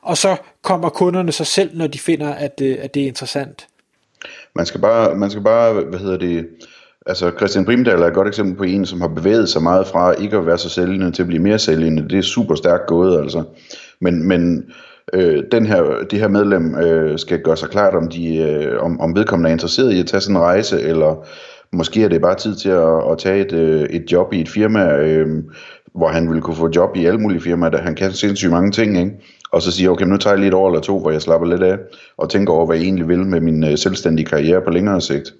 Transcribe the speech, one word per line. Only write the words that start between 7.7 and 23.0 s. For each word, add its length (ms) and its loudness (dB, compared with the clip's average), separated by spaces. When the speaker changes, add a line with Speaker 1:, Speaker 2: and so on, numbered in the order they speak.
Speaker 2:
er 40 4
et 80 0
godt 140 2
eksempel 280 -4
på 80 -4
en, 220 0
som 140 -8
har 80 -2
bevæget 400 2
sig 140 -2
meget 240 2
fra 360 0
ikke 140 -2
at 100 0
være 120 2
så 100 -8
sælgende 440 -2
til 100 -4
at 60 -2
blive 140 0
mere 160 2
sælgende. 500 0
Det 100 0
er 40 2
super 320 0
stærkt 320 0
gået, 340 2
altså. 220 -4
Men, 280 0
men, 360 2
øh, 300 2
den 140 2
her, 160 2
det 80 -2
her 100 2
medlem, 460 2
øh, 440 0
skal 240 -4
gøre 140 2
sig 120 -8
klart, 260 2
om 140 0
de, 280 -4
øh, 460 -2
om, 180 -4
om 160 -2
vedkommende 340 2
er 20 2
interesseret 400 0
i 80 2
at 60 -2
tage 140 0
sådan 160 0
en 60 4
rejse, 380 2
eller 460 0
måske 320 0
er 40 4
det 120 2
bare 180 2
tid 160 -6
til 140 -4
at, 440 2